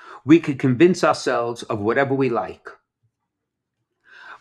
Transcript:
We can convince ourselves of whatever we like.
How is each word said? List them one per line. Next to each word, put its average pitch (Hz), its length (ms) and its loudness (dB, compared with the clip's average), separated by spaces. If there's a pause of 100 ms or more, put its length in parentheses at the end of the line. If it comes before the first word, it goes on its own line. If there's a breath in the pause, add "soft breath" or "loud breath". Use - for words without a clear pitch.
(260 loud breath)
We 160 140 6
can 147 180 -6
convince 156 460 2
ourselves 120 600 -2
of 113 160 -8
whatever 123 340 0
we 135 160 0
like. 104 380 -8 (1700 loud breath)